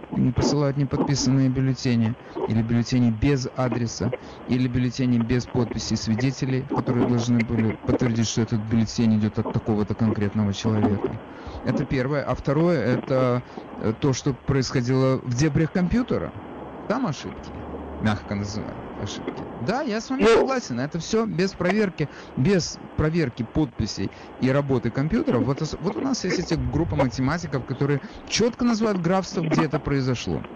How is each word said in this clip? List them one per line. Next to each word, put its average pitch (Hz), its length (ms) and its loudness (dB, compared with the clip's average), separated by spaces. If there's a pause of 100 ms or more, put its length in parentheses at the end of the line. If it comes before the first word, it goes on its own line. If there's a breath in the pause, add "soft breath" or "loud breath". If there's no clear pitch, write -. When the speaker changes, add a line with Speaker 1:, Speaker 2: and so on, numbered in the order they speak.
(120)
Speaker 1:
не 131 180 2
посылают 139 460 2
неподписанные 135 720 2
бюллетени, 127 680 2 (320 loud breath)
или 113 160 2
бюллетени 120 480 4
без 123 460 2
адреса, 120 560 0 (340 loud breath)
или 127 220 2
бюллетени 123 500 2
без 120 280 2
подписей 110 500 -2
свидетелей, 127 680 0
которые 123 460 0
должны 120 320 4
были 113 440 2
подтвердить, 117 440 2
что - 140 0
этот 110 180 0
бюллетень 110 580 4
идет 107 220 2
от - 120 -2
такого-то 104 440 0
конкретного 104 560 2
человека. 107 580 2 (540 loud breath)
Это - 200 -2
первое. 135 380 0
А 123 140 -2
второе, 160 480 2
это, 123 580 2 (380 loud breath)
э, 110 200 0
то, 143 120 2
что 139 200 0 (140)
происходило 131 760 2
в 123 100 -4
дебрях 151 380 2
компьютера. 180 600 0 (540)
Там 247 200 -2
ошибки, - 440 -6 (500)
мягко 107 360 -2
называем, 104 400 -6 (260)
ошибки. - 400 -8 (240)
Да, 226 140 0
я 226 220 -2
с - 80 -12
вами 262 120 0
Speaker 2:
Ну. 202 60 8
Speaker 1:
согласен, 240 500 2
это 147 200 -4
все 220 260 0
без 190 280 0
проверки, 185 540 0 (300 loud breath)
без 170 420 2 (200)
проверки 156 440 2
подписей 113 680 -2 (320 loud breath)
и 127 80 4
работы 135 400 2
компьютера. 156 480 0
Вот 135 240 0
ос-, 156 180 -4
вот 196 160 -4
у 330 60 -4
нас 262 220 -2
есть 185 140 0
эти 175 160 -2
группа 156 420 0
математиков, 139 680 0
которые 139 360 0 (280 loud breath)
четко 233 380 0
называют 214 340 2
графство, 180 400 0
где 160 240 2
это 151 160 -2
произошло. 127 600 0 (140)